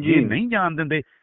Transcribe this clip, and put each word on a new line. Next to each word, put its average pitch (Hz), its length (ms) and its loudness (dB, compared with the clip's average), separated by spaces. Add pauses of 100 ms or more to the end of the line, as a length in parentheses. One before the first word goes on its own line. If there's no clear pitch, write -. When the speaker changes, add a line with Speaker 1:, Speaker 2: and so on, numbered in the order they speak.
Speaker 1:
ਜੀ। 156 120 2
Speaker 2:
ਜੇ - 60 6
ਨਹੀਂ 160 280 0
ਜਾਣ 196 220 0
ਦਿੰਦੇ, 151 320 -4 (200)